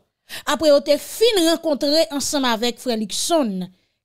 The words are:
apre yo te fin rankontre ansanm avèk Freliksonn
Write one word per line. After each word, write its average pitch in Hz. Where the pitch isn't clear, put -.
apre 294
yo 285
te 294
fin 427
rankontre 320
ansanm 277
avèk 233
Freliksonn 220